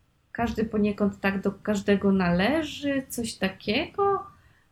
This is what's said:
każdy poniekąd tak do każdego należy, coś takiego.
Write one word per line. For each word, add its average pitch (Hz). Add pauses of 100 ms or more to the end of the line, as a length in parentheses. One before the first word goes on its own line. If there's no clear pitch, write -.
(320)
każdy 226
poniekąd 208
tak 196
do 196
każdego 196
należy, 269
coś 226
takiego. 339 (460)